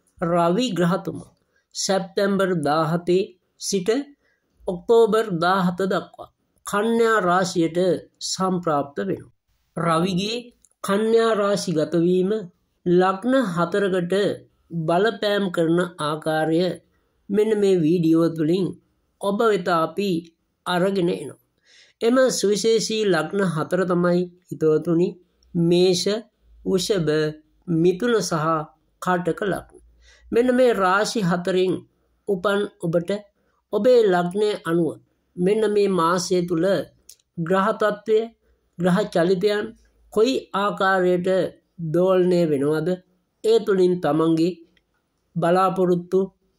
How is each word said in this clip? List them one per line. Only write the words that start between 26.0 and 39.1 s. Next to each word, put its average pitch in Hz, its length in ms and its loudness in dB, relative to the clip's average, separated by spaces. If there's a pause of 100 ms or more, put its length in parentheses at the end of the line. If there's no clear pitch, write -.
වෘෂභ, 185 440 0 (580)
මිථුන 180 500 2
සහ 170 280 -2 (560)
කටක 175 400 -2
ලග්න. 180 380 -6 (460)
මෙන්න 240 300 0
මේ 247 180 4
රාශි 196 480 0
හතරෙන් 180 520 0 (540)
උපන් 202 340 -2 (200)
ඔබට 170 300 -2 (600)
ඔබේ 240 320 4
ලග්නය 180 440 0 (140)
අනුව 165 260 0 (460)
මෙන්න 196 360 0
මේ 202 180 2
මාසය 180 560 0
තුල 175 200 -2 (720)
ග්‍රහ 190 340 0
තත්ත්වය, 214 480 -2 (600)
ග්‍රහ 175 280 2
චලිතයන් 190 580 0 (480)